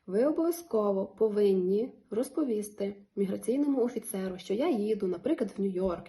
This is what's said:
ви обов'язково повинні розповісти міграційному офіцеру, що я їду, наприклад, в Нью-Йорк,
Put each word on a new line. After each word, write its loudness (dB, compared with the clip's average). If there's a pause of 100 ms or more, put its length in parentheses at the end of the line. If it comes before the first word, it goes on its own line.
ви 2
обов'язково 0
повинні 2 (180)
розповісти -2 (200)
міграційному 0
офіцеру, -4
що -4
я 0
їду, 0
наприклад, -2
в -2
Нью-Йорк, -2